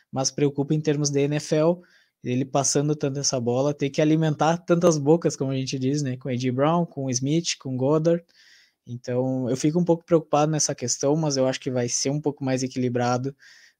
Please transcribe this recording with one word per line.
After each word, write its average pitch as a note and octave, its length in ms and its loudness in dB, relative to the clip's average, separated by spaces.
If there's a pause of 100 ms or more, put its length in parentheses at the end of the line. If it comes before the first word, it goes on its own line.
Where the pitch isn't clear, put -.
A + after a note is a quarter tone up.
(100)
mas C3+ 200 -2
preocupa C#3+ 440 0
em D#3 60 2
termos D3 300 0
de C#3 100 0
N C#3+ 160 0
F D3 180 -4
L, D#3+ 220 4 (480)
ele B2+ 200 -2
passando D3 520 0
tanto C#3+ 240 -4
essa C#3 180 -2
bola, B2+ 360 0
ter C#3 160 -4
que D3+ 100 -2
alimentar D#3 560 2
tantas E3+ 400 2
bocas, D3+ 400 2
como C3+ 140 -4
a C3+ 40 -2
gente C3 240 -4
diz, C3+ 240 0
né? B2+ 140 -4
Com C3 140 -8
A B2 40 -2
J B2+ 160 -2
Brown, D#3 360 2
com C#3+ 180 -8
o C3 60 -4
Smith, C#3+ 480 -2
com C3 160 -8
o - 20 -2
Goddard. D#3+ 480 2 (640)
Então, B2 640 -2
eu C3 60 0
fico D#3 220 0
um F3 60 2
pouco E3 200 0
preocupado D#3 460 2
nessa D3 240 -2
questão, C#3 400 0
mas D#3 220 0
eu C3 100 2
acho C3 140 -2
que C3+ 100 -6
vai B2 180 -2
ser - 220 -2
um D3 100 -2
pouco D3 220 -4
mais C3 200 0
equilibrado. B2 760 -2 (440)